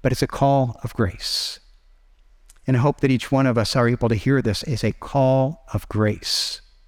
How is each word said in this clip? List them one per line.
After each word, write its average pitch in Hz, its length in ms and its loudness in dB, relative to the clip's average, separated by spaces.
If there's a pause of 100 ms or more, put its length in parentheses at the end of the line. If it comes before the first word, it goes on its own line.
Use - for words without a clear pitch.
But 127 100 2
it's - 100 0
a 135 40 2
call 135 580 0
of 110 100 -8
grace. - 680 -4 (1040)
And 131 100 2
I 120 40 2
hope 143 200 2
that 139 100 2
each 127 220 0
one 135 140 4
of 120 100 2
us 110 180 0
are 120 140 2
able 120 220 0
to 117 40 2
hear 127 280 0
this 104 220 -2
as 127 200 -4
a 107 80 0
call 135 800 0
of - 160 -6
grace. - 720 -2 (280)